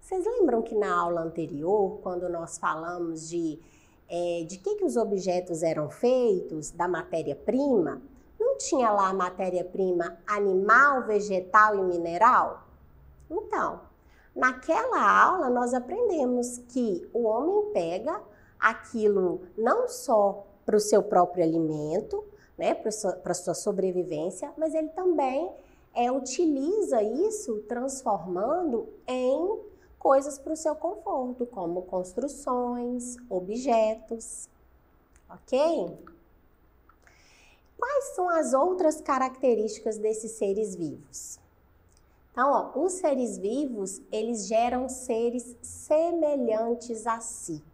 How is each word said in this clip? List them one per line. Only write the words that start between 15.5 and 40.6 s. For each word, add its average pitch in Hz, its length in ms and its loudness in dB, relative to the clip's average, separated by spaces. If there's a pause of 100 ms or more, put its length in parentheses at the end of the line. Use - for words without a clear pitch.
nós 247 240 0
aprendemos 254 840 0 (100)
que 220 440 -2
o 240 120 0
homem 330 480 2
pega 208 480 -2 (380)
aquilo 208 840 0 (180)
não 392 300 2
só 208 580 2 (180)
pro 214 140 4
seu 202 240 4
próprio 180 400 4
alimento, 160 800 0 (340)
né, 185 160 0
pra 226 200 -4
sua, - 220 -4
pra - 200 -4
sua 175 200 -4
sobrevivência, 185 1000 -4
mas 311 180 -2
ele 311 160 -2
também 311 600 0 (440)
é, 240 160 2
utiliza 277 920 0
isso 254 560 -2 (100)
transformando 240 1200 -2 (180)
em 277 540 -2 (380)
coisas 277 400 2
pro 311 180 -6
seu 311 180 0
conforto, 269 720 -4
como 180 360 -6
construções, 240 1300 -4 (140)
objetos, 220 1160 -2 (840)
ok? 254 640 0 (1800)
Quais 523 360 -2
são 359 140 -2
as 311 240 0
outras 311 480 2
características 254 1000 0
desses 220 340 -4
seres 202 420 -2